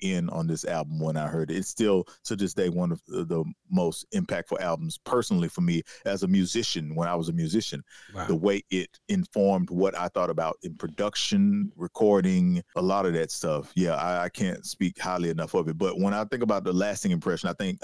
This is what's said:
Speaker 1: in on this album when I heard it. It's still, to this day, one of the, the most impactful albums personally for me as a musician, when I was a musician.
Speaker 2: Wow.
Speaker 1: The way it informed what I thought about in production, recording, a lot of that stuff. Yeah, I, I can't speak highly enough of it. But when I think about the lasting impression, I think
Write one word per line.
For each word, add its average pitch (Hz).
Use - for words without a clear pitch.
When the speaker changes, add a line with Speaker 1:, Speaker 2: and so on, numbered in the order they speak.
Speaker 1:
in 90
on 82
this 80
album 78
when 78
I 76
heard 78
it. 80
It's 95
still, 101
to 113
this 98
day, 92
one 87
of 80
the, 92
the 82
most 90
impactful 90
albums 82
personally 95
for -
me 85
as 98
a -
musician, 87
when 85
I 87
was 85
a 82
musician. 82
Speaker 2:
Wow. 95
Speaker 1:
The 92
way 101
it 92
informed 98
what 92
I 87
thought 90
about 80
in 82
production, 101
recording, 92
a 92
lot 95
of 87
that 82
stuff. 76
Yeah, 87
I, 87
I 90
can't -
speak -
highly 90
enough 80
of 85
it. 80
But 92
when 98
I 107
think 120
about 101
the 92
lasting 98
impression, 85
I 87
think 95